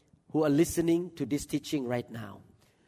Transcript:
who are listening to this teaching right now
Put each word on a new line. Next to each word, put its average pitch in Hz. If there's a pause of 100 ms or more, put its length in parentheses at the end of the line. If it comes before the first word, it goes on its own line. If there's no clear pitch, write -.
(320)
who 156
are 151
listening 170
to 139
this 139
teaching 139
right 123
now 104 (480)